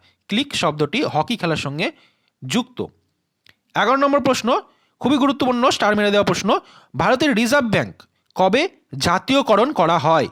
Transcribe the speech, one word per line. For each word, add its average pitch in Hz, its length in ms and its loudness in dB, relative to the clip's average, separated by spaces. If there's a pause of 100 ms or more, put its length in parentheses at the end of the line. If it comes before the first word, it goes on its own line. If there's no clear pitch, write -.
(280)
ক্লিক 240 280 -4
শব্দটি 151 480 -2
হকি 156 340 -4
খেলার 160 280 -4
সঙ্গে 151 260 -6 (500)
যুক্ত। 208 380 -6 (960)
এগারো 208 220 0
নম্বর 277 240 0
প্রশ্ন, 262 400 -2 (400)
খুবই 285 160 0
গুরুত্বপূর্ণ, 254 520 0
স্টার 208 260 0
মেরে 208 160 0
দেওয়া 202 180 2
প্রশ্ন, 190 200 -2 (480)
ভারতের 247 360 2
রিজার্ভ 240 380 2
ব্যাংক 120 240 -2 (400)
কবে 190 260 2 (360)
জাতীয়করণ 214 760 2
করা 170 240 2
হয়? 147 340 2